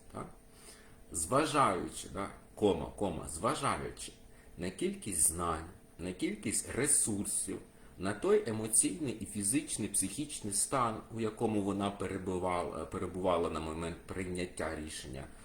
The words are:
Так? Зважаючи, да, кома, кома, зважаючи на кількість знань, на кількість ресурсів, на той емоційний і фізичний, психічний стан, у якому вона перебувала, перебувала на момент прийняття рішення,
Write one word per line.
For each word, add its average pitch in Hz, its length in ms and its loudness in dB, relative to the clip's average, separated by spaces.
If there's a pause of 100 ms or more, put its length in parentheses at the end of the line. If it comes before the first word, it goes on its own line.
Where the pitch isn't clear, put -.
(120)
Так? - 160 -8 (840)
Зважаючи, 104 1000 2
да, 98 160 -4 (260)
кома, 87 300 6
кома, 87 480 -4
зважаючи 95 800 0 (460)
на 85 120 -2
кількість 180 520 -2
знань, 82 480 2 (300)
на 90 140 -4
кількість - 560 -2
ресурсів, 104 880 2 (380)
на 95 160 -2
той 208 360 4
емоційний 113 640 2
і 101 120 -8
фізичний, 107 600 0
психічний - 640 -2
стан, 113 480 2 (140)
у 113 40 -2
якому 110 420 2
вона 98 300 2
перебувала, 90 920 0
перебувала 90 640 2
на 78 100 -2
момент 82 460 -4
прийняття 90 720 -4
рішення, 76 480 -8 (220)